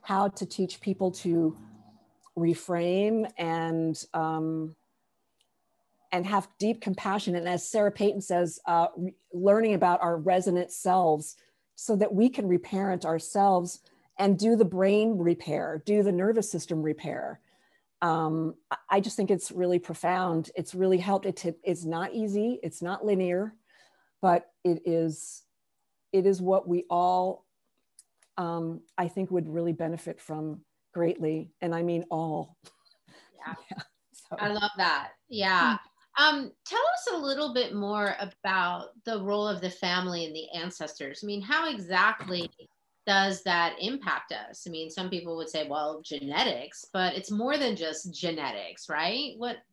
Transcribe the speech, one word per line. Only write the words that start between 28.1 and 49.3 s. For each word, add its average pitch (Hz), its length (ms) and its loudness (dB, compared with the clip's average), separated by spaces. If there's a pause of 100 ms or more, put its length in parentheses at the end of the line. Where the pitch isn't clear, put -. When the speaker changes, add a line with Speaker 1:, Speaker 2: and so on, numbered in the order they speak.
Speaker 1:
um, 170 460 -4 (160)
I 175 100 0
think 190 220 -4
would 175 180 0
really 170 240 -2
benefit 165 480 -6
from 156 400 -8 (320)
greatly. 160 600 -2 (100)
And 170 120 -2
I 170 80 -2
mean 170 280 0
all. 160 480 -4 (800)
Speaker 2:
Yeah. 165 200 -12
Speaker 1:
<laughs> - 120 -20
Yeah, - 680 -16
so. 208 80 0
Speaker 2:
I 208 60 2
love 208 240 0
that. 170 360 0 (160)
Yeah. 190 440 4
Speaker 1:
Hmm. - 40 0 (420)
Speaker 2:
Um, 294 340 4 (140)
tell 403 120 -2
us 659 360 0
a - 20 -2
little 277 380 -2
bit 247 200 0
more 202 460 0
about 185 720 -2 (140)
the 220 180 -4
role 208 260 0
of 185 120 -4
the 180 100 -4
family 180 560 -2
and 156 80 -10
the 156 160 -12
ancestors. 156 720 -10
I 208 40 -10
mean, 202 140 -6
how 311 300 -2
exactly 185 800 0 (560)
does 196 380 4
that 170 360 2
impact 190 520 -4
us? 110 340 -12
I 180 40 -12
mean, 160 200 -10
some 185 180 -6
people 170 280 -6
would 160 120 -8
say, 151 180 -4
well, 151 360 -4
genetics, 147 880 -4
but 185 220 0
it's 185 160 -8
more 240 260 0
than 247 200 0
just 160 380 -8
genetics, 131 720 -6
right? 190 500 -2